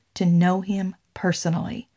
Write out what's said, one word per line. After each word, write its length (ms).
to 120
know 360
him 340
personally. 840